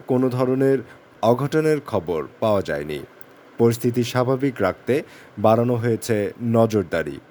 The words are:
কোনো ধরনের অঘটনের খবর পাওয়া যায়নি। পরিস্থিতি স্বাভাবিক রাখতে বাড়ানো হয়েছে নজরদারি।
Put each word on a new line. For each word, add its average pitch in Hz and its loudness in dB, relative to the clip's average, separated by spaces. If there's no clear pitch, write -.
কোনো 127 2
ধরনের 131 2
অঘটনের 147 2
খবর 85 -2
পাওয়া 104 2
যায়নি। 76 -6
পরিস্থিতি 120 2
স্বাভাবিক 127 0
রাখতে 92 -2
বাড়ানো 113 2
হয়েছে 113 -2
নজরদারি। 90 0